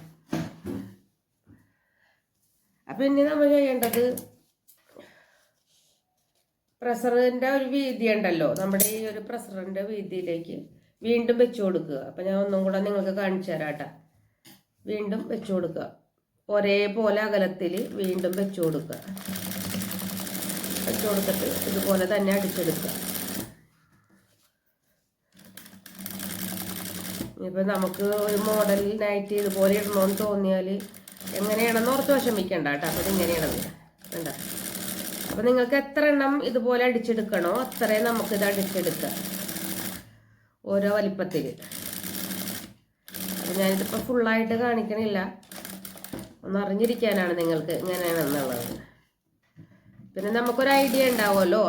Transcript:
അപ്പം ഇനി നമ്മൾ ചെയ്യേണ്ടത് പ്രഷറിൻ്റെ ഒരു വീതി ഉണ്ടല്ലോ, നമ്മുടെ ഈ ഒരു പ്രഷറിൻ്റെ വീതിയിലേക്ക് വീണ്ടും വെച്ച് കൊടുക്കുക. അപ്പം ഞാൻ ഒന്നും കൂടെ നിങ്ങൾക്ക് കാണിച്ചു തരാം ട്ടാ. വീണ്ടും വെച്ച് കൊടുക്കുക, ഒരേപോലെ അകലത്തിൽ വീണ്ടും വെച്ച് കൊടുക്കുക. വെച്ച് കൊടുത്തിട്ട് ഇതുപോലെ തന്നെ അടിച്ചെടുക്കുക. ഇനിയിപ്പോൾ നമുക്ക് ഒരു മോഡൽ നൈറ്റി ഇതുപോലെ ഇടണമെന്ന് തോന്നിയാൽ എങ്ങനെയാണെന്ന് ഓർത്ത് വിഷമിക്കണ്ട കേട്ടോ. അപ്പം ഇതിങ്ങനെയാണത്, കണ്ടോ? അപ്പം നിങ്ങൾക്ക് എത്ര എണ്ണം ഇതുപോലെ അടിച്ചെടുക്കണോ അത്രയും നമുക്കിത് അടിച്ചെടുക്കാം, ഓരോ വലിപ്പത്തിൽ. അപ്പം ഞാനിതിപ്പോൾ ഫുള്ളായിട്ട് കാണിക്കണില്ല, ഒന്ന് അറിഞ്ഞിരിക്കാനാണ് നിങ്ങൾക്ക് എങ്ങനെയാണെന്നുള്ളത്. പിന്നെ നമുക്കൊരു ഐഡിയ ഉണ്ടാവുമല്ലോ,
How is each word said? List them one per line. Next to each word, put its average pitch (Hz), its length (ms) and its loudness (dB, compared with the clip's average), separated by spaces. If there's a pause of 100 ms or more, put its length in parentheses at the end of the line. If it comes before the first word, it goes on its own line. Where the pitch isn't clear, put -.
(3000)
അപ്പം 233 180 0
ഇനി 277 220 6
നമ്മൾ 294 260 6
ചെയ്യേണ്ടത് 240 480 4 (2750)
പ്രഷറിൻ്റെ 247 760 2
ഒരു 269 160 0
വീതി 254 400 0
ഉണ്ടല്ലോ, 175 340 2 (140)
നമ്മുടെ 196 340 4
ഈ 220 60 -6 (100)
ഒരു 208 160 -8
പ്രഷറിൻ്റെ 190 640 -8
വീതിയിലേക്ക് 175 640 -6 (500)
വീണ്ടും 233 340 4
വെച്ച് 240 240 4
കൊടുക്കുക. 160 340 0 (100)
അപ്പം - 180 -10
ഞാൻ 196 160 0
ഒന്നും 196 240 2
കൂടെ 190 180 2
നിങ്ങൾക്ക് 196 360 0
കാണിച്ചു 190 320 0
തരാം 156 260 -2
ട്ടാ. 135 80 -8 (1040)
വീണ്ടും 208 300 -4 (120)
വെച്ച് 202 220 -6
കൊടുക്കുക, 165 320 -2 (680)
ഒരേപോലെ 202 720 4
അകലത്തിൽ 190 460 0 (260)
വീണ്ടും 185 420 0
വെച്ച് 196 240 -2
കൊടുക്കുക. 156 340 -2 (1900)
വെച്ച് - 220 -2
കൊടുത്തിട്ട് 196 400 0 (220)
ഇതുപോലെ 190 420 2
തന്നെ 196 240 2
അടിച്ചെടുക്കുക. 175 540 -2 (4000)
ഇനിയിപ്പോൾ 185 280 -2 (100)
നമുക്ക് 190 320 -2 (200)
ഒരു 208 120 2 (100)
മോഡൽ 202 340 4 (220)
നൈറ്റി 202 380 0
ഇതുപോലെ 196 380 4
ഇടണമെന്ന് 202 440 2
തോന്നിയാൽ 190 440 2 (720)
എങ്ങനെയാണെന്ന് 226 560 2
ഓർത്ത് 277 220 2
വിഷമിക്കണ്ട 196 560 0
കേട്ടോ. 147 180 -2
അപ്പം 165 140 -2
ഇതിങ്ങനെയാണത്, 170 540 0 (540)
കണ്ടോ? 160 220 -6 (960)
അപ്പം 208 200 -4
നിങ്ങൾക്ക് 254 340 4
എത്ര 294 200 0 (100)
എണ്ണം 277 200 4 (160)
ഇതുപോലെ 240 380 2
അടിച്ചെടുക്കണോ 214 640 0 (100)
അത്രയും 214 460 0
നമുക്കിത് 202 400 0
അടിച്ചെടുക്കാം, 175 640 -2 (1600)
ഓരോ 196 240 2
വലിപ്പത്തിൽ. 190 500 0 (1900)
അപ്പം 185 200 -4
ഞാനിതിപ്പോൾ 190 460 0
ഫുള്ളായിട്ട് 226 560 2
കാണിക്കണില്ല, 220 560 0 (1300)
ഒന്ന് 190 200 -2
അറിഞ്ഞിരിക്കാനാണ് 202 760 2
നിങ്ങൾക്ക് 165 400 0
എങ്ങനെയാണെന്നുള്ളത്. 147 880 -2 (1500)
പിന്നെ 196 240 -4
നമുക്കൊരു 247 320 2 (120)
ഐഡിയ 262 300 4
ഉണ്ടാവുമല്ലോ, 202 560 4